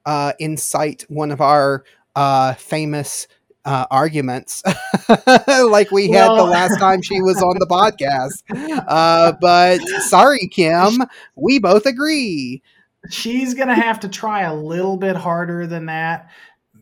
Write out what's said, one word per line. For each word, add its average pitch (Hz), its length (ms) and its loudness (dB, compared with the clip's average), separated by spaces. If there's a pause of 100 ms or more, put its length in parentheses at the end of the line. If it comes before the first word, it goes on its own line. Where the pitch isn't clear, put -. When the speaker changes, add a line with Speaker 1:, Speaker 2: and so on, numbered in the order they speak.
Speaker 1:
uh, 147 320 -4
incite 156 680 -6
one 147 240 -6
of 135 80 -6
our, 139 440 2 (300)
uh, 135 400 0
famous, 147 720 -8 (380)
uh, 139 260 -4
arguments 135 760 -4
<laughs> 254 840 2
like 226 420 4
we 196 200 0
had 196 180 6
the 226 60 4
Speaker 2:
Well 190 120 4
Speaker 1:
last 185 320 2
time 190 240 2
she 196 180 -4
was 185 220 0
on 180 160 2
the 185 80 -2
podcast. 143 800 -2 (420)
Uh, 165 540 4
but 175 400 4 (220)
sorry, 220 440 4
Kim, 185 560 2 (320)
we 262 240 0
both 208 280 2
agree. 233 760 -4 (480)
Speaker 2:
She's 247 440 -6
gonna 254 200 -2
have 226 260 -2
to 196 80 -10
try 208 340 -6
a 165 120 -6
little 170 420 -6
bit 185 200 -4
harder 170 500 -6
than 165 200 -10
that. 160 440 -8 (520)